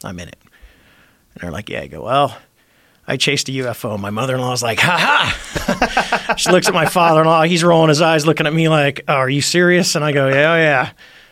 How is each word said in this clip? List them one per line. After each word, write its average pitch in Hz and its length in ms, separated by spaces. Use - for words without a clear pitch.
I'm 92 160
in 82 80
it." - 100
And - 80
they're 87 100
like, 92 180
"Yeah." - 120
I 73 60
go, 69 160
"Well, 131 340
I 135 100
chased 139 320
a - 40
U 131 140
F 113 180
O." 107 120
My 101 140
mother-in-law's 127 500
like, 117 200
"Ha 170 180
ha!" 220 1400
<laughs> - 20
She - 140
looks 175 160
at 175 60
my 165 120
father-in-law. 160 580
He's 165 200
rolling 165 260
his 151 120
eyes, 160 260
looking 160 180
at 147 80
me 160 160
like, 147 380
"Oh, 160 60
are 131 160
you 139 120
serious?" 175 540
And 151 100
I 151 60
go, 139 160
"Yeah, 143 260
oh, 165 40
yeah." 143 340